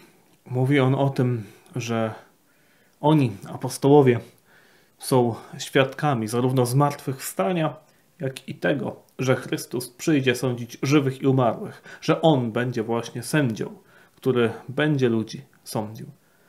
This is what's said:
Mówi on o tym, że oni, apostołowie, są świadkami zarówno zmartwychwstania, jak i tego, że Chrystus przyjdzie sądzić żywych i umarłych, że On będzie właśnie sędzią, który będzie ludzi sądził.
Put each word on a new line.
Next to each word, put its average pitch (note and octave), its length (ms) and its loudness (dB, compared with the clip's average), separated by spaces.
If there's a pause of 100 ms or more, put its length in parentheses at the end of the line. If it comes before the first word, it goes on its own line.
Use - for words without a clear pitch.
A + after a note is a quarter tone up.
(460)
Mówi C3 340 0
on C3 160 4
o C#3 140 2
tym, B2 340 -2 (320)
że A2+ 380 -4 (880)
oni, C#3+ 300 2 (180)
apostołowie, C3+ 720 4 (800)
są A#2+ 340 2 (220)
świadkami C3+ 680 -2
zarówno B2+ 380 0
zmartwychwstania, C#3+ 1120 -2 (440)
jak C3 300 -10
i E3 60 -10
tego, D3 400 -4 (240)
że B2+ 160 2
Chrystus - 540 -8
przyjdzie C3+ 460 0
sądzić A#2+ 480 -6
żywych C3+ 380 2
i C#3 60 0
umarłych, B2 720 2
że E3 200 0
On C3 300 4
będzie A#2+ 320 -2
właśnie A#2 400 -6
sędzią, C3 500 -2 (420)
który A#2+ 360 0 (180)
będzie C3+ 400 0
ludzi A2+ 320 -4 (220)
sądził. A2 440 -10 (420)